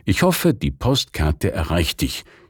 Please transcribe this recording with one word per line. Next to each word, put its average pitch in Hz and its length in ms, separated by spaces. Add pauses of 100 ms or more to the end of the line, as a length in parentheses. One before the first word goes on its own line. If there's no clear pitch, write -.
Ich - 180
hoffe, 175 320
die - 160
Postkarte 95 840
erreicht 82 480
dich. - 240 (260)